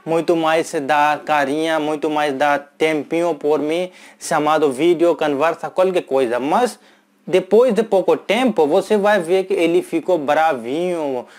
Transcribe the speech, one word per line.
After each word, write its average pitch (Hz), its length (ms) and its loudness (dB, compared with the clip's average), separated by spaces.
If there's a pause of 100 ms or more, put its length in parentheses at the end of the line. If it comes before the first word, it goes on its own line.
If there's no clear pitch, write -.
muito 165 320 0
mais 160 460 0
dá 147 420 2
carinha, 151 560 0
muito 151 300 -2
mais 151 240 -2
dá 143 240 2
tempinho 156 800 -2
por 147 240 0
mim, 165 320 -4 (280)
chamado 151 520 0
vídeo, 165 440 2
conversa, 156 540 -2
qualquer 185 320 0
coisa, 123 380 0
mas 202 400 0 (460)
depois 202 480 2
de 208 100 0
pouco 180 340 2
tempo, 214 500 0
você 190 300 0
vai 208 200 2
ver 185 280 0
que 190 80 -4
ele 170 280 2
ficou 170 360 -2
bravinho, 147 1080 -2 (140)